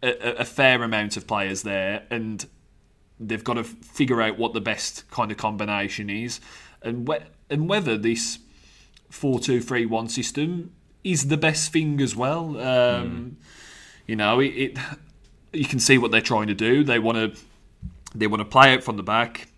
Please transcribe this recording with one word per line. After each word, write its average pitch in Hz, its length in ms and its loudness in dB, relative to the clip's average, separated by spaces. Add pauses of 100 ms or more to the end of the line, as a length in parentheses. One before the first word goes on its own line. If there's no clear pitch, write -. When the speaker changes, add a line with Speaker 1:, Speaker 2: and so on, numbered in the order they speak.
Speaker 1:
a, 127 60 0
a, 120 320 -2
a 120 40 0
fair 127 380 4
amount 107 340 -2
of 101 100 -10
players 98 360 -2
there, 98 480 -4
and 110 360 -8 (720)
they've 110 240 -8
got 127 100 -2
to 117 100 -4
figure 123 580 -2
out 107 160 0
what 117 160 -2
the 113 60 -2
best - 500 -6
kind 110 200 -2
of 107 60 -8
combination 104 720 -4
is, 113 320 -6 (420)
and 120 240 -6
whe-, 147 200 -4 (240)
and 151 180 -2
whether 180 300 0
this 113 400 -2 (720)
four 131 300 -2
two 127 200 2
three 117 260 -2
one 113 220 -2
system 160 640 -4 (320)
is 160 240 0
the 156 80 2
best 156 360 0
thing 151 280 0
as 131 160 2
well. 151 440 -2
Um, - 0 -
Speaker 2:
Mm. 123 760 2 (720)
Speaker 1:
you 113 100 -4
know, 107 240 4
it, 139 60 4
it, 131 320 -4 (760)
you 151 120 0
can 135 140 -2
see 131 180 6
what 117 140 4
they're 113 100 4
trying 107 280 0
to 101 60 0
do. 120 300 4
They 127 140 2
wanna, 113 340 2 (840)
they 107 120 0
wanna 104 180 0
play 131 300 8
out 127 80 0
from 113 140 -4
the 101 60 -8
back 113 560 -2